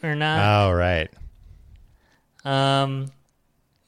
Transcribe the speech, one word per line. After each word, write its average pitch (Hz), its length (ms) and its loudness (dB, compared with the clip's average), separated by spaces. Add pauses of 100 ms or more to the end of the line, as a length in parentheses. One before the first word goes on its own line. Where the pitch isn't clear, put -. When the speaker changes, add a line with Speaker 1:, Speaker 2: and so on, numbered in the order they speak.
Speaker 1:
or 156 120 -4
not. 104 520 2
Speaker 2:
Oh, 92 60 2
right. 87 360 0 (1300)
Speaker 1:
Um, 135 640 0 (800)